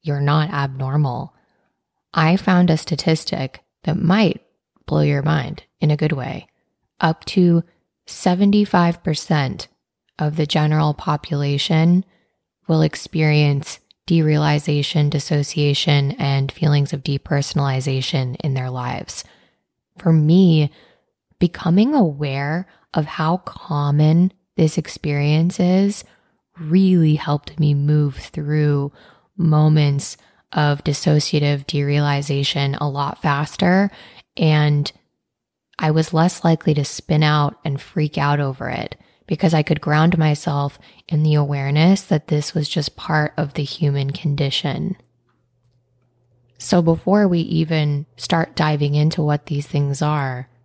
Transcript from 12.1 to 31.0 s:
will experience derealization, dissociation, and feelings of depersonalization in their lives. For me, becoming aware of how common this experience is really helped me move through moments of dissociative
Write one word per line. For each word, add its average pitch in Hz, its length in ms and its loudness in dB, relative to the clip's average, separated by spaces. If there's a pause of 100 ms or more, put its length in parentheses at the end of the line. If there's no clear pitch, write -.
will 160 140 2
experience 151 1000 0 (280)
derealization, 151 1000 0
dissociation, 143 1080 0
and 139 320 -2
feelings 143 420 0
of 131 80 -8
depersonalization 135 1400 -2
in 139 100 -2
their 127 160 -4
lives. 127 540 -8 (720)
For 165 160 2
me, 160 560 4 (680)
becoming 190 560 2
aware 147 720 -2 (260)
of 156 120 0
how 160 320 -2
common 151 960 2 (260)
this 160 200 2
experience 151 840 -2
is 190 440 2 (560)
really 165 560 4
helped - 440 -6
me 147 140 2
move 143 420 0
through 147 760 -2 (460)
moments 151 800 2 (340)
of 147 320 0
dissociative 147 840 0